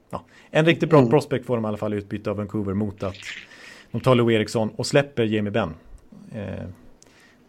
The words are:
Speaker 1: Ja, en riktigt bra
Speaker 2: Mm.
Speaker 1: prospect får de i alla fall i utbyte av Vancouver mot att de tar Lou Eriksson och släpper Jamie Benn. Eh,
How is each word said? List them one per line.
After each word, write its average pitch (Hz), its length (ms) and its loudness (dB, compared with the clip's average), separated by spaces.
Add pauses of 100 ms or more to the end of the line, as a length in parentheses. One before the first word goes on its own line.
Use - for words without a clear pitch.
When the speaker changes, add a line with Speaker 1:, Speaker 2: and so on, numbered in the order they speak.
Speaker 1:
Ja, - 140 -10 (280)
en 156 140 4
riktigt 165 240 2
bra 156 100 8
Speaker 2:
Mm. 120 120 6
Speaker 1:
prospect 139 340 2
får 127 100 -2
de 110 100 -2
i - 20 -2
alla 104 100 -4
fall 104 160 -4
i 104 40 -2
utbyte 101 320 -6
av 101 80 -2
Vancouver 101 360 -4
mot 101 300 -4
att 95 120 -6 (760)
de 117 100 -4
tar 131 140 4
Lou 117 160 4
Eriksson 110 440 0
och 123 100 -6
släpper 143 380 2
Jamie 107 280 0
Benn. 98 220 -2 (580)
Eh, 104 120 -10 (1040)